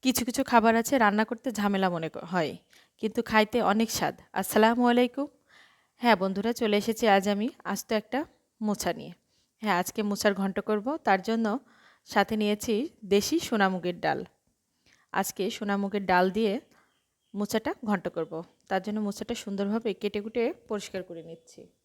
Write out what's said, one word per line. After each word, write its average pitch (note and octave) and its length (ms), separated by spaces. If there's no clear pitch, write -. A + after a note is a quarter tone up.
কিছু B3 240
কিছু C4 220
খাবার A3+ 300
আছে A#3 140
রান্না G#3 260
করতে A#3+ 180
ঝামেলা G3+ 360
মনে E3 200
ক-, - 180
হয়, D#3+ 200
কিন্তু G#3+ 180
খাইতে A3 280
অনেক A3 240
স্বাদ। - 180
আসসালামু A3+ 500
আলাইকুম। B3 360
হ্যাঁ A#3+ 200
বন্ধুরা, G3 280
চলে G#3 220
এসেছি A3 220
আজ F#3+ 80
আমি G#3 140
আস্ত - 160
একটা B3 180
মোচা G#3 380
নিয়ে। D3+ 140
হ্যাঁ, G#3 200
আজকে - 180
মোচার G3+ 300
ঘন্ট G3 180
করব, G#3 180
তার F#3+ 220
জন্য A3+ 180
সাথে G#3 340
নিয়েছি G#3 320
দেশি G3+ 220
সোনামুগের F#3+ 580
ডাল। C#3+ 160
আজকে - 300
সোনামুগের G3+ 540
ডাল F3+ 160
দিয়ে G#3+ 160
মোচাটা G#3+ 360
ঘন্ট G3 180
করব, D#3+ 160
তার F#3+ 160
জন্য G#3+ 220
মোচাটা G#3 360
সুন্দরভাবে G3+ 480
কেটে G#3 220
কুটে A3+ 200
পরিষ্কার G3 380
করে E3 200
নিচ্ছি। E3 320